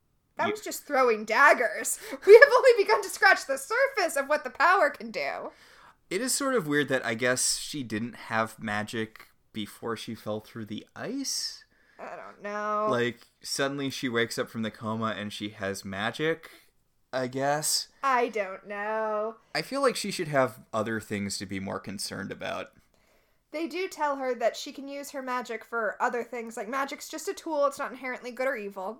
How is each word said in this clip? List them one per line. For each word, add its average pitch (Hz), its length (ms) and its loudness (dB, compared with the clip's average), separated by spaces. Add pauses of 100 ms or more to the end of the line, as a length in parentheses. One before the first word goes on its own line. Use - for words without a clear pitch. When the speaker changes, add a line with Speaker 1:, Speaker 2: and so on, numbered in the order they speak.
(360)
Speaker 1:
that 330 120 0
Speaker 2:
You 415 40 -2
Speaker 1:
was 427 80 -8
just - 260 -10
throwing 247 380 2
daggers. 240 760 4 (140)
<laughs> - 140 -10
We 392 80 12
have 453 200 12
only 508 220 8
begun 415 260 2
to 392 60 -8
scratch 370 380 4
the 269 120 -2
surface 453 580 0
of 269 120 0
what 294 160 0
the 254 60 -10
power 330 400 4
can 233 200 -10
do. 139 400 -6 (600)
Speaker 2:
It 185 100 -2
is 247 140 -2
sort 269 200 0
of 196 120 0
weird 147 220 2
that 131 180 0
I 117 80 -2
guess 123 440 0
she - 240 -8
didn't 110 340 -4
have 113 460 -2
magic 107 640 -6 (240)
before 113 440 -8
she 113 180 -10
fell 107 260 -6
through 113 260 -14
the 107 280 -10
ice. 240 680 -8 (340)
Speaker 1:
I - 180 -14
don't - 260 -18
know. 208 480 -2
Speaker 2:
Like, 120 300 0 (220)
suddenly 139 460 -2
she 131 200 -4
wakes 117 300 0
up 117 120 -4
from 117 120 -6
the 110 80 -4
coma 110 460 -4
and 104 160 -8
she 104 180 -8
has 98 340 -6
magic, 117 640 -4 (640)
I 127 160 -2
guess. 139 600 0 (140)
Speaker 1:
I 247 260 2
don't 196 380 -6
know. 214 680 -4 (180)
Speaker 2:
I 151 80 -4
feel 262 180 -6
like 269 160 4
she 202 140 -4
should - 180 -4
have 131 300 2 (140)
other 110 280 -2
things 101 380 -4
to 101 80 -8
be 95 140 -6
more 98 180 -6
concerned - 540 -8
about. 92 400 -8 (800)
Speaker 1:
They 320 160 -6
do 359 200 -6
tell 294 280 -2
her 262 180 -4
that 233 220 -4
she - 160 -12
can 269 160 -14
use 277 240 -10
her 277 100 -10
magic 247 420 -8
for 226 380 -4
other 233 220 -2
things. 233 320 -12
Like, 208 120 -8
magic's 277 400 -6
just 311 200 -8
a 392 60 -6
tool. 302 320 -2
It's 277 120 -4
not 254 140 -6
inherently 254 400 -10
good 254 160 -2
or 285 80 -2
evil, 202 440 -10